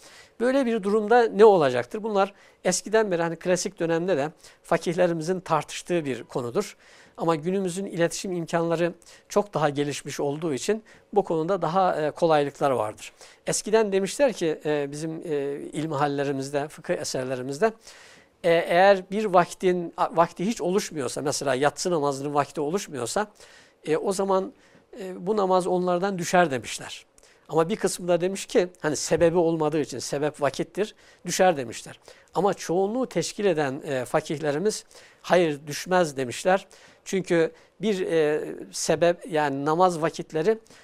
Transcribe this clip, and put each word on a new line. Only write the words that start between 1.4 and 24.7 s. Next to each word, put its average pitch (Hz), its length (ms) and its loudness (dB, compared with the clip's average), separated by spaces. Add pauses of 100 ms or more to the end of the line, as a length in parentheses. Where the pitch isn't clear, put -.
olacaktır? 170 580 4
Bunlar 196 300 0 (300)
eskiden 208 480 0
beri 170 100 0
hani 165 140 -2
klasik 180 440 -2
dönemde 165 380 0
de 147 140 0 (320)
fakihlerimizin 170 760 0
tartıştığı 160 640 -2
bir 120 180 -6
konudur. 139 540 -6 (400)
Ama 165 180 0
günümüzün 185 500 -4
iletişim 170 460 -4
imkanları 170 600 -2 (360)
çok 202 240 0
daha 151 160 2
gelişmiş 143 500 -4
olduğu 151 340 -4
için 208 300 -4 (300)
bu 196 100 4
konuda 170 380 -2
daha, 165 400 2
e, 147 100 -2
kolaylıklar 147 600 2
vardır. 107 420 -4 (340)
Eskiden 208 440 2
demişler 196 420 0
ki, 156 320 -2
e, 147 260 -2
bizim, 156 200 -8
e, 147 480 -6
ilmihallerimizde, 143 1080 -2
fıkıh - 260 -6
eserlerimizde, 135 800 -2 (680)
e, 165 80 4
eğer 185 600 6
bir 214 140 -2
vaktin, 180 720 2
a-, 170 200 -2
vakti 170 280 2
hiç 226 160 -4
oluşmuyorsa, 156 600 -4
mesela 139 340 -2
yatsı 147 360 0
namazının 143 420 -2
vakti 147 280 -2
oluşmuyorsa, 160 680 -4 (600)
e, 151 100 2
o 202 160 -2
zaman, 196 400 0 (460)